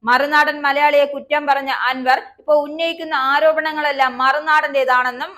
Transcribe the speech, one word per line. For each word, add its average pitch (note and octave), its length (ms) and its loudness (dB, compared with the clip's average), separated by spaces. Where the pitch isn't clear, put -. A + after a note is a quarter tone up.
മറുനാടൻ D4 560 2
മലയാളിയെ C#4+ 480 4
കുറ്റം C#4+ 360 -4
പറഞ്ഞ C4+ 220 0
അൻവർ C4 280 0
ഇപ്പോ D4+ 140 0
ഉന്നയിക്കുന്ന E4 500 -6
ആരോപണങ്ങളെല്ലാം D4+ 920 0
മറുനാടന്റേതാണെന്നും C#4 1160 0